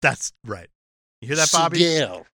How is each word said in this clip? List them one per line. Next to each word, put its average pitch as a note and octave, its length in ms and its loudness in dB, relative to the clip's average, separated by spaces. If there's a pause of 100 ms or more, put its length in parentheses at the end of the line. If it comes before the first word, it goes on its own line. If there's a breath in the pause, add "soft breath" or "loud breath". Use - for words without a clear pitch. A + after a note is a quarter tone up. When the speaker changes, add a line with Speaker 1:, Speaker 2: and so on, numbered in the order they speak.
Speaker 1:
That's - 320 -2 (120)
right. F#2+ 240 -12 (520)
You A2+ 80 -14
hear D3 80 -2
that, D#3 140 2
Bobby? E3 300 2
Speaker 2:
Sugar. C#3+ 420 0 (120)